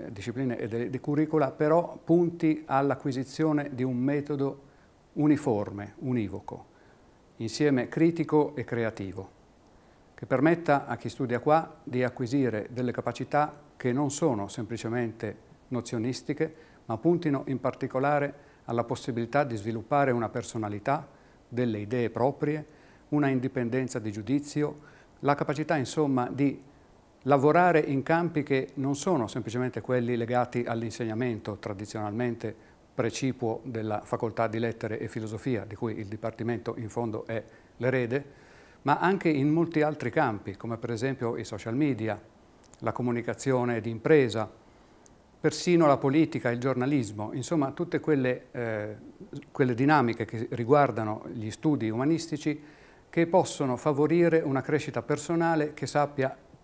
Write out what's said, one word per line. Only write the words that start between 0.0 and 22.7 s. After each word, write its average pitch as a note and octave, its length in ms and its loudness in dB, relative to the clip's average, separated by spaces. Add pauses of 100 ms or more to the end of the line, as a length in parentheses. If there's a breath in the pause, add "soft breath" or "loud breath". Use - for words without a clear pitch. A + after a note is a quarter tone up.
discipline A#2 460 -4
e B2 100 -4
dei, A#2 240 -4
dei B2+ 80 -4
curricula, D3+ 520 2
però D#3 520 2
punti E3 640 2
all'acquisizione C#3+ 1040 0
di B2 100 -2
un C3 140 -2
metodo C#3 720 -2 (420 loud breath)
uniforme, G#2 880 2
univoco, G#2+ 680 -4 (720 soft breath)
insieme B2 520 2
critico D#3 680 2
e A#2+ 80 -4
creativo, G#2 800 -6 (720 soft breath)
che - 140 -12
permetta D3+ 580 4
a A#2 120 -4
chi A#2 120 -8
studia A#2+ 300 -2
qua D#3 440 2
di B2 200 -2
acquisire A#2+ 680 0
delle B2 220 -2
capacità C3+ 680 -2 (160)
che B2 160 0
non C#3 200 0
sono A2 360 0
semplicemente A2+ 1040 -6 (180)
nozionistiche, B2+ 840 -4 (300 loud breath)
ma A2+ 120 -4
puntino E3 500 2
in C3 120 -2
particolare C#3 920 -2 (140)
alla A#2 180 0
possibilità A#2 600 -2
di A#2+ 120 -4
sviluppare A2+ 560 0
una A#2 180 0
personalità, A2+ 800 -2 (400 loud breath)
delle A#2+ 320 0
idee A2 300 0
proprie, D3 560 0 (440 loud breath)